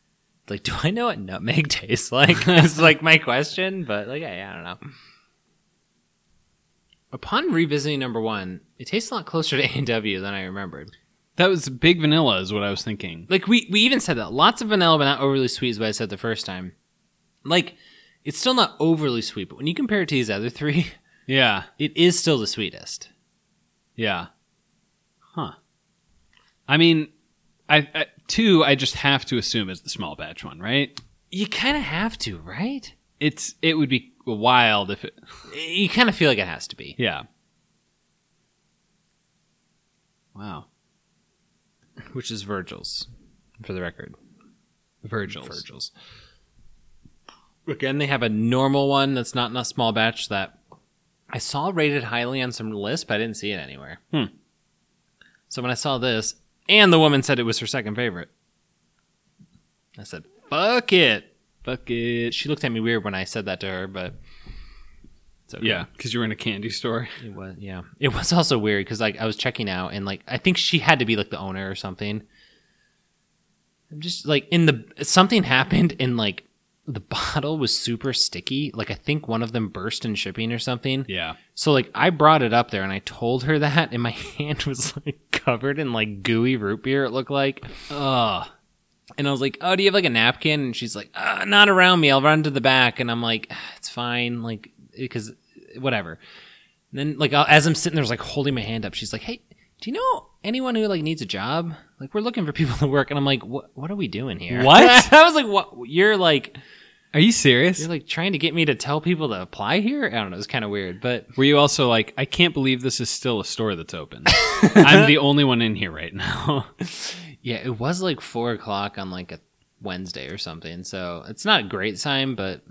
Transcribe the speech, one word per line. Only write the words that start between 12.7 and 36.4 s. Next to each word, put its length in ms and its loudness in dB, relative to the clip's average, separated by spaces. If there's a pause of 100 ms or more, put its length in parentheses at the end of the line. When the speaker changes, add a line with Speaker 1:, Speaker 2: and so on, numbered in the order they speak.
Speaker 2:
thinking. 460 -10
Speaker 1:
Like, 180 0
we, 220 2
we 120 2
even 180 2
said 180 -2
that. 140 -6
Lots 300 2
of 80 -6
vanilla, 300 4
but 60 2
not 140 0
overly 300 0
sweet 220 -2
is 80 -6
what 100 -2
I 20 -2
said 180 -6
the 80 -8
first 280 -6
time. 280 -10 (680)
Like, 320 0 (480)
it's 140 -8
still 160 0
not 260 2
overly 440 2
sweet, 260 -8
but 80 -18
when 100 -6
you 60 -2
compare 300 -2
it 60 -6
to 60 -2
these 140 0
other 200 -4
three, 380 -2 (200)
<laughs> 180 -20
Speaker 2:
Yeah. 380 2 (160)
Speaker 1:
it 180 -4
is 220 4
still 180 2
the 80 -2
sweetest. 640 -8 (880)
Speaker 2:
Yeah. 320 -2 (1040)
Huh. 200 -8 (1120)
I 100 4
mean, 300 4 (600)
I, 100 4 (180)
I, 100 -2 (220)
two, 360 4
I 120 4
just 200 -4
have 300 0
to 120 -2
assume 340 -4
is 100 -14
the 80 -12
small 260 -10
batch 280 -14
one, 160 -16
right? 420 -2 (300)
Speaker 1:
You 160 -4
kinda 320 -2
have 400 -6
to, 200 -8
right? 540 -8 (260)
Speaker 2:
It's, 420 -4
it 140 0
would 140 0
be 240 -4 (140)
wild 640 4
if 120 -8
it 140 -16 (380)
Speaker 1:
You 340 -2
kinda 240 4
feel 160 4
like 80 2
it 100 -2